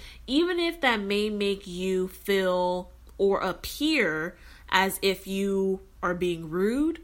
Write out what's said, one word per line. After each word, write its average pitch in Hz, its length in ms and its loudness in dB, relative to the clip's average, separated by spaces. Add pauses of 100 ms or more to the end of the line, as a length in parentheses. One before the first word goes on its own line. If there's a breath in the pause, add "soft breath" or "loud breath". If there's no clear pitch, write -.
(280 loud breath)
Even 349 320 2
if 339 220 -2
that 233 180 2
may 202 300 0
make 202 360 -2
you 185 440 -2
feel 180 840 0 (260)
or 196 220 4
appear 185 1000 -2 (320 loud breath)
as 190 320 2
if 190 240 0
you 190 540 0 (240)
are 180 100 0
being 175 360 -2
rude 240 540 0